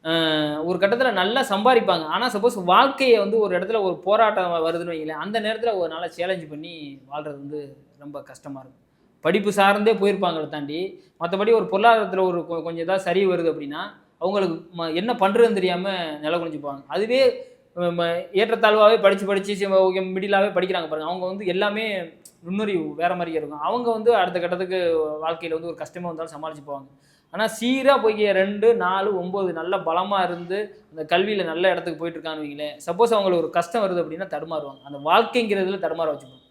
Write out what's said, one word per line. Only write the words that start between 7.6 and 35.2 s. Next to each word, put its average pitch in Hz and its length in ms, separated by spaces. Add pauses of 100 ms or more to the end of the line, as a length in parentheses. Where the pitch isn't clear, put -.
ரொம்ப 143 240
கஷ்டமா 135 380
இருக்கும். - 220 (420)
படிப்பு 196 280
சார்ந்தே 208 420
போயிருப்பாங்களே 185 540
தாண்டி, 147 300 (400)
மத்தபடி 190 340
ஒரு 220 120
பொருளாதாரத்துல 196 580
ஒரு 175 180
கொ-, 165 220
கொஞ்சம் 165 220
ஏதாவது 185 200
சரி 185 220
வருது 170 220
அப்படின்னா, 147 340 (360)
அவங்களுக்கு 185 380 (180)
ம-, 165 200
என்ன 208 180
பண்றதுன்னு 214 420
தெரியாம 185 320 (340)
நிலை 156 180
குனிஞ்சு 160 220
போவாங்க. 139 260
அதுவே, 220 340 (720)
ம-, 170 400
ஏற்றத்தாழ்வாவே 214 680
படிச்சு 196 260
படிச்சு 196 300
சி-, 196 100 (140)
ஓகே, 190 260
மிடிலாவே 196 440
படிக்கிறாங்க 180 380
பாருங்க, 156 220
அவங்க 185 160
வந்து 196 200
எல்லாமே 208 400 (560)
நுண்ணறிவு 180 520
வேற 170 180
மாதிரியே 170 240
இருக்கும். 147 240
அவங்க 233 300
வந்து 226 240
அடுத்த 180 240
கட்டத்துக்கு 180 400 (420)
வாழ்க்கையில 165 320
வந்து 165 140
ஒரு 165 100
கஷ்டமே 175 300
வந்தாலும் 160 260
சமாளிச்சு 151 340
போவாங்க. 139 220 (460)
ஆனா 202 120
சீரா 254 560
போய் 214 300
ரெண்டு, 202 440
நாலு, 190 420
ஒன்பது 185 340
நல்ல 170 240
பலமா 185 460
இருந்து 175 360 (300)
அந்த 156 160
கல்வியில 190 400
நல்ல 170 260
இடத்துக்கு 170 280
போயிட்டு 165 200
இருக்கான்னு 156 240
வைங்களேன், 147 340
சப்போஸ் 220 360
அவங்களுக்கு 190 300
ஒரு 160 80
கஷ்டம் 175 320
வருது 180 200
அப்படின்னா 165 260
தடுமாறுவாங்க. 151 560
அந்த 143 200
வாழ்க்கைங்கிறதுல 202 760